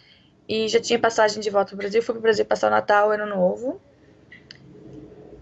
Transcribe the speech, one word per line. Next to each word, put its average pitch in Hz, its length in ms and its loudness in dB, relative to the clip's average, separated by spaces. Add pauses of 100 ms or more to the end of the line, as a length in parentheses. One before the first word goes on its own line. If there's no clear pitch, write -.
(480)
e 220 200 -2
já 233 120 2
tinha 233 180 0
passagem 214 420 2
de 208 100 -4
volta 196 200 2
pro 196 80 -14
Brasil. 202 240 0
Fui 233 120 -4
pro 226 80 -8
Brasil 220 240 2
passar 214 220 0
o - 20 2
Natal, 214 420 2
Ano 208 140 -2
Novo. 208 540 -2 (1600)